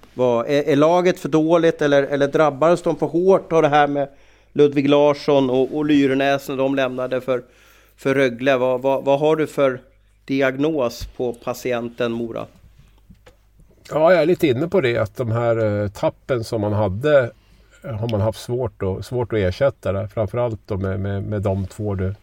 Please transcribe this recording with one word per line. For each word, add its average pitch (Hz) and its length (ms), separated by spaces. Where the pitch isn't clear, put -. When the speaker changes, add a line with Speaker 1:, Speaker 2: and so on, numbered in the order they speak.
Speaker 1:
vad, 120 320
är, 143 220
är 143 80
laget 175 440
för 151 80
dåligt 160 540
eller, 143 200
eller 139 260
drabbades 156 540
de 165 140
för 156 100
hårt 175 460
av 160 100
det 151 60
här 147 180
med 143 220
Ludvig 143 360
Larsson 143 600
och, 131 260
och 151 80
Lyrenäs 139 640
när 139 80
de 135 180
lämnade 127 460
för, 123 220
för 135 180
Rögle? 131 420
Vad, 127 260
vad, 135 220
vad 139 160
har 156 160
du 151 100
för 131 340
diagnos 135 840
på 123 160
patienten 120 800
Mora? 117 340
Speaker 2:
Ja, 160 220
jag 165 100
är 151 40
lite 170 200
inne 151 220
på 190 120
det, 117 180
att 107 180
de 117 160
här, 113 500
eh, 104 60
tappen 127 560
som 113 160
man 104 120
hade, 117 580
eh, 139 60
har 113 180
man 107 120
haft 110 200
svårt 120 420
att, 95 240
svårt 123 260
att 110 60
ersätta 95 540
det. 95 160
Framförallt 117 580
då 104 100
med, 95 240
med, 98 220
med 104 200
de 98 240
två 104 280
du, 95 280